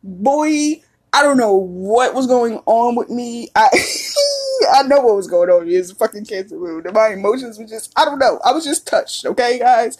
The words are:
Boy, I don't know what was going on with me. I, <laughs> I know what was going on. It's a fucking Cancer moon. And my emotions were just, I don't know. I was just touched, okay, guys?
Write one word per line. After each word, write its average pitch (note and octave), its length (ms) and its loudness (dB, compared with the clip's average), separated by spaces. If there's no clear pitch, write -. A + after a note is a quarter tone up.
Boy, D4 800 -2
I C4 80 4
don't C#4+ 160 4
know A3 180 2
what F#3+ 580 0
was C4 140 -2
going A#3+ 380 0
on A#3 300 2
with A#3 140 -4
me. A#3+ 460 -8
I, A3 160 6
<laughs> C#5 1000 -2
I C4+ 100 6
know C#4 180 4
what A#3 140 4
was G3 120 -4
going F3 220 2
on. E3+ 200 2
It's F3+ 220 -2
a - 40 -20
fucking G#3 300 -4
Cancer G3 320 -12
moon. E3 280 -10
And - 80 -10
my A3 160 4
emotions G#3+ 500 -4
were A3+ 60 -16
just, A3 300 -16
I D4 100 2
don't C#4+ 140 -4
know. A#3+ 240 2
I G#3+ 80 2
was D#4+ 140 -2
just D4+ 220 -6
touched, - 380 -4
okay, A#3+ 340 -2
guys? A#3+ 400 2